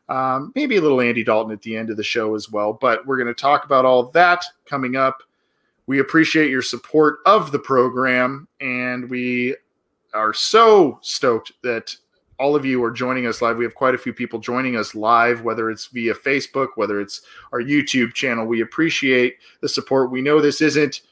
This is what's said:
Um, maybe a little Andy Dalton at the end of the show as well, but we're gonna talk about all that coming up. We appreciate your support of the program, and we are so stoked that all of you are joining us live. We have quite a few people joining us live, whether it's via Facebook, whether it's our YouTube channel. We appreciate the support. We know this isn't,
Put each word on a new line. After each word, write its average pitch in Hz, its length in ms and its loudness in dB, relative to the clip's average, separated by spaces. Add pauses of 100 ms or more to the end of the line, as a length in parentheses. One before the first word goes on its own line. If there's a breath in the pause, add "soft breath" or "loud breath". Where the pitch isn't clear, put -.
Um, 131 480 -4
maybe 262 220 0
a 175 40 2
little 135 200 2
Andy 120 220 0
Dalton 110 280 0
at 107 100 -12
the 113 140 -8
end 110 140 -8
of 107 80 -6
the 107 80 -6
show 110 280 -2
as 107 160 -6
well, 104 220 -2
but 113 340 0
we're 135 120 -2
gonna 120 160 -2
talk 139 320 0
about 135 180 4
all 127 280 6
that 175 320 4 (220)
coming 131 300 -6
up. 135 260 -2 (640)
We 135 140 -2
appreciate 156 500 2
your 127 120 -2
support 147 640 0
of 185 260 4
the 143 80 -2
program, 127 880 0 (140)
and 123 480 -6
we 123 460 -2 (580)
are 107 200 -2
so 208 680 4
stoked - 500 -2 (100)
that 117 320 -6 (460)
all 143 160 0
of 135 100 0
you 127 200 0
are 113 60 -2
joining 123 340 -4
us 113 160 -4
live. 117 160 0
We 120 80 -2
have 110 100 -8
quite 127 200 0
a - 20 -6
few 120 160 -8
people 117 260 -8
joining 123 380 -4
us 107 180 -6
live, 117 460 2
whether 113 300 -4
it's - 160 -12
via 113 260 -4
Facebook, 135 600 -4
whether 104 260 -2
it's - 220 -12 (280 loud breath)
our 123 80 -6
YouTube 131 540 -2
channel. 117 320 -4
We 113 160 -2
appreciate 131 800 0 (220 soft breath)
the 147 60 -4
support. 135 440 0
We 127 100 -4
know 147 180 4
this 147 220 2
isn't, 147 400 0 (100)